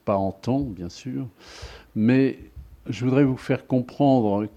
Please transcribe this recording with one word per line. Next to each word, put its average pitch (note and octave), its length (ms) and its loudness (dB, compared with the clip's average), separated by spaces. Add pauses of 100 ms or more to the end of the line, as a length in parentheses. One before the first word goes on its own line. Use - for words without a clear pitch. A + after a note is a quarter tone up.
pas G#2 120 0
en G2 140 -2
temps, C3 300 -4
bien F#2 300 -8
sûr, C3 360 -10 (680)
mais B2+ 420 2 (480)
je A#2 200 -6
voudrais C3+ 180 4
vous C3 140 0
faire - 280 -4
comprendre B2 800 2 (100)